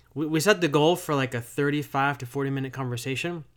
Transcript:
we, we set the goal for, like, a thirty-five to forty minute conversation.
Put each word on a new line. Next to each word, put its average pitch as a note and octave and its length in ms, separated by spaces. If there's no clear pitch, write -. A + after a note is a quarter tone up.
we, D3+ 120
we D#3 140
set G3+ 200
the E3+ 80
goal D3+ 280
for, - 180
like, C3 200
a A#2 60
thirty-five C#3+ 800
to B2+ 80
forty C#3 240
minute C3+ 220
conversation. C3 720